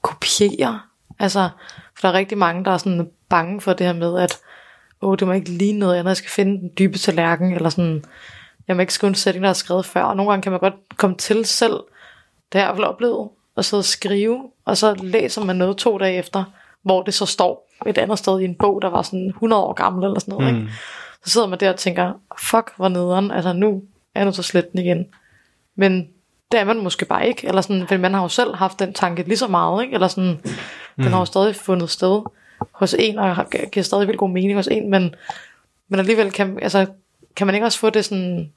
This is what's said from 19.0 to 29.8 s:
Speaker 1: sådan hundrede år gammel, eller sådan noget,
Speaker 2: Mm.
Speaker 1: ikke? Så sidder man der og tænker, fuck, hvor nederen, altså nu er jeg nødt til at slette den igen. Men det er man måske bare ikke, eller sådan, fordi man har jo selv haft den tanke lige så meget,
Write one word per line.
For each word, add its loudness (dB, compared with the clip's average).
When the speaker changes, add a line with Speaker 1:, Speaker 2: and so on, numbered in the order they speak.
Speaker 1:
sådan -4
hundrede 2
år -2
gammel, 0
eller 0
sådan -10
noget, 0
Speaker 2:
Mm. 0
Speaker 1:
ikke? -6
Så -10
sidder 4
man -6
der 4
og 0
tænker, -2
fuck, 0
hvor 0
nederen, 0
altså -2
nu 2
er -2
jeg 2
nødt 0
til -8
at -6
slette 0
den -2
igen. 0
Men 2
det 4
er 2
man 0
måske -4
bare 0
ikke, -2
eller 2
sådan, -2
fordi 0
man 2
har 2
jo -2
selv 0
haft -2
den -2
tanke -2
lige 0
så -2
meget, 2